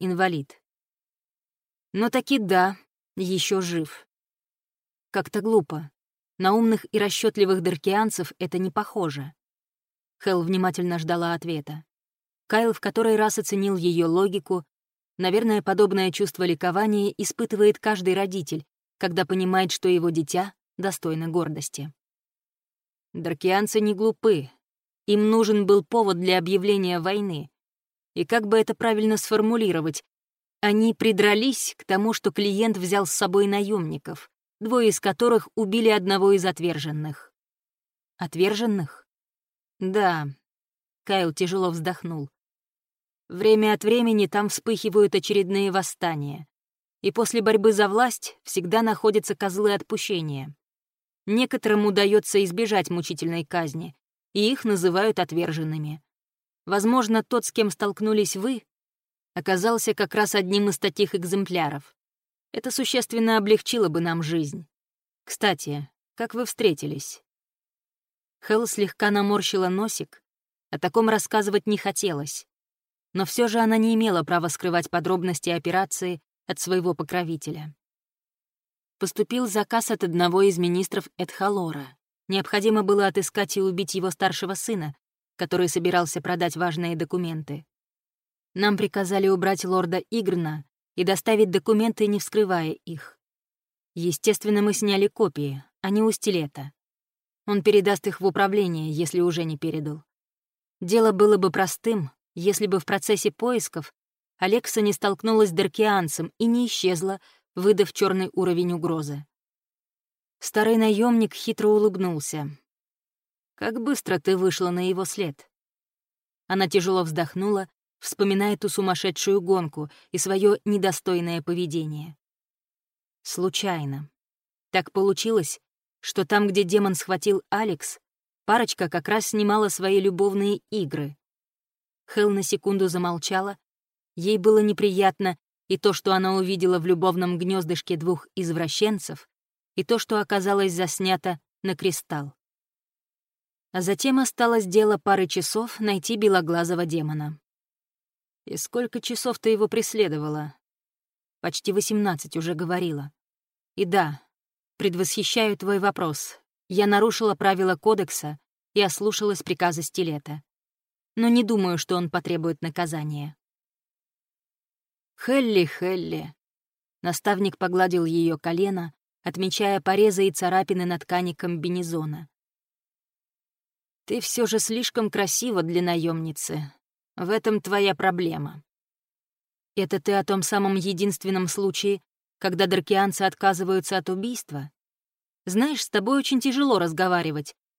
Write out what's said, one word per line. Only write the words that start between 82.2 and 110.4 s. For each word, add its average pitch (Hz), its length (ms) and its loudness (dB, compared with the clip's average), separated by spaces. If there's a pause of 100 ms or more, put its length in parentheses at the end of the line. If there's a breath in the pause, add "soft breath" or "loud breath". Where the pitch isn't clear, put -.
Необходимо 208 560 0
было 202 240 4
отыскать 196 500 -2
и 196 40 0
убить 190 340 -2
его 185 160 -2
старшего 185 440 -2
сына, 170 420 -6 (400)
который 175 320 0
собирался 175 520 0
продать 170 360 -2
важные 170 400 -4
документы. 160 680 -6 (920)
Нам 202 220 2
приказали 196 520 0
убрать 190 360 2
лорда 180 340 0 (120)
Игрна 175 540 -2 (320)
и 180 80 0
доставить 208 460 2
документы, 214 580 2
не 208 100 0
вскрывая 180 540 0
их. - 480 -16 (760)
Естественно, 202 680 0
мы 208 100 2
сняли 202 340 2
копии, 147 560 -2 (180)
а 190 100 -4
не 208 120 2
у 220 80 4
стилета. 151 600 -4 (760)
Он 202 160 0
передаст 202 460 4
их - 120 -8
в 185 60 0
управление, 185 640 0
если 165 300 -2
уже 175 240 0
не 156 120 -6
передал. 151 460 -6 (800)
Дело 220 320 4
было 208 240 6
бы 185 160 2
простым, 190 580 -2 (240)
если 196 320 0
бы 185 140 0
в - 40 -10
процессе 202 460 0
поисков 226 640 -4 (440)
Алекса 214 420 0
не 208 120 2
столкнулась 214 580 2
с - 20 -6
даркианцем 185 840 0
и 233 80 0
не 240 200 2
исчезла, 185 540 -2 (380 soft breath)
выдав 190 340 2
чёрный 117 400 0
уровень 180 400 0
угрозы. 156 540 -4 (1120)
Старый 220 380 2